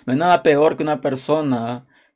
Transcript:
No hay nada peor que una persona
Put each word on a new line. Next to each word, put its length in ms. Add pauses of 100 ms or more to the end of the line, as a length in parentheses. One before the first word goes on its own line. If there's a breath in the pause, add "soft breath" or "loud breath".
No 80
hay 60
nada 220
peor 360
que 60
una 180
persona 840 (300 soft breath)